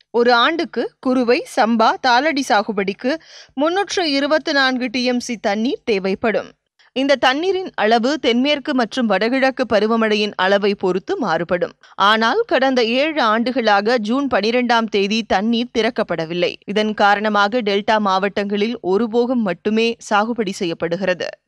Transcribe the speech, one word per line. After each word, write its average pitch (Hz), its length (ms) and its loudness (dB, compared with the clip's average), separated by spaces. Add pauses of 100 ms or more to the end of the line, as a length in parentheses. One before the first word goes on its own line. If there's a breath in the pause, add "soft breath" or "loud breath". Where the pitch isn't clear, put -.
(140)
ஒரு 240 220 4
ஆண்டுக்கு 277 460 0 (180)
குறுவை, 254 480 2
சம்பா, 233 420 2 (100)
தாளடி 269 440 2
சாகுபடிக்கு 208 680 -2 (420 loud breath)
முன்னூற்று 359 560 -2
இருபத்தி 294 420 0
நான்கு 262 360 0
டி 247 160 -4
எம் 247 180 0
சி 240 180 -6
தண்ணீர் 226 460 -2
தேவைப்படும். 190 640 -2 (460 soft breath)
இந்த 277 200 2
தண்ணீரின் 359 600 0
அளவு 226 420 2
தென்மேற்கு 285 560 0
மற்றும் 247 320 0
வடகிழக்கு 247 580 0
பருவமழையின் 214 720 0
அளவை 196 380 2
பொறுத்து 190 420 -2
மாறுபடும். 175 560 -2 (300 loud breath)
ஆனால் 220 420 2
கடந்த 269 360 2 (120)
ஏழு 294 300 0
ஆண்டுகளாக 226 760 2
ஜூன் 240 300 -2
பனிரெண்டாம் 233 640 0
தேதி 202 360 0
தண்ணீர் 226 460 0
திறக்கப்படவில்லை. 175 800 -2 (140)
இதன் 214 280 0
காரணமாக 208 680 2
டெல்டா 208 380 0
மாவட்டங்களில் 202 840 0
ஒரு 196 260 0
போகம் 240 340 0
மட்டுமே 214 460 0 (140)
சாகுபடி 220 520 -2
செய்யப்படுகிறது. 170 720 -4 (200)